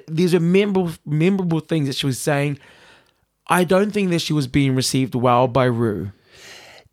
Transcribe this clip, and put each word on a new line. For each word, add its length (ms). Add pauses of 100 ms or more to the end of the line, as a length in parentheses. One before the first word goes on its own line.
these 260
are 60
memorable, 520 (140)
memorable 540
things 280
that 80
she 100
was 140
saying. 400 (880)
I 180
don't 260
think 200
that 80
she 140
was 140
being 260
received 420
well 340
by 160
Rue. 460 (800)